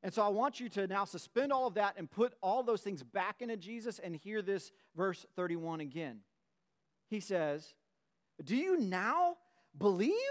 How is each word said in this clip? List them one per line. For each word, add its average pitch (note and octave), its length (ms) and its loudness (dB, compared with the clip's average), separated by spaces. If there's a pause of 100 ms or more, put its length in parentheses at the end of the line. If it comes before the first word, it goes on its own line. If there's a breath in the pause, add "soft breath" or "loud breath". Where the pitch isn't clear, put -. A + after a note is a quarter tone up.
And F#3+ 100 -6
so A3+ 100 2
I G#3 60 6
want A3 320 0
you B3 100 -8
to G3 160 -2
now G3 180 0
suspend B3 480 -2
all C4 140 2
of G#3 80 0
that G3+ 220 2
and F#3 140 -8
put A#3+ 300 2
all G#3 220 2
those A3+ 200 2
things F#3 200 -6
back F#3 400 -4
into A#3 140 -4
Jesus G#3+ 420 -8
and F#3 160 -8
hear G#3 280 -4
this G3 280 -2 (240 soft breath)
verse F3+ 400 -2
thirty-one E3+ 460 -4
again. C#3 400 -8 (880)
He G#3+ 120 -4
says, D#3+ 540 -2 (680)
Do D#3+ 140 0
you F4+ 220 4
now B3+ 580 2 (400 soft breath)
believe? G3+ 360 4 (180)